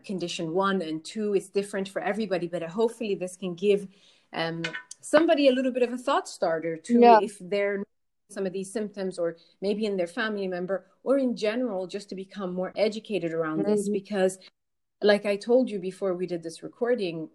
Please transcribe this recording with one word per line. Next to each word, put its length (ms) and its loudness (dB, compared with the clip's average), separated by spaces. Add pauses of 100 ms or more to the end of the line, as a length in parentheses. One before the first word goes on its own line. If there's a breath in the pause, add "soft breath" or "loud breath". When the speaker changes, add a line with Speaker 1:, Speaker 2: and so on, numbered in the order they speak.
Speaker 1:
condition 480 -6
one 300 2
and 220 -6
two. 300 -4
It's 140 0
different 400 -4
for 140 -6
everybody, 460 -2
but 140 -6
hopefully 520 -2
this 220 -6
can 180 -6
give, 320 2 (460 soft breath)
um, 320 -4 (360)
somebody 480 4
a 40 8
little 180 0
bit 120 -2
of 100 0
a 60 -6
thought 300 -2
starter 480 -2
to 240 2
Speaker 2:
Yeah. 220 12
Speaker 1:
if 180 -4
they're 440 -2 (460)
some 160 -6
of 60 -4
these 200 -8
symptoms, 460 -6
or 180 -2 (240 soft breath)
maybe 240 -2
in 120 -2
their 120 -2
family 400 -4
member, 380 -4 (180)
or 140 2
in 180 0
general, 500 -2
just 220 -10
to 80 -10
become 360 -8
more 220 -4
educated 580 -2
around 320 -2
this. 200 2
Speaker 2:
Mm-hmm. 80 -2
Speaker 1:
Because, 460 0 (640 soft breath)
like 240 6
I 100 0
told 340 2
you 80 -4
before 360 -4
we 120 -4
did 160 -6
this 200 -12
recording, 720 -4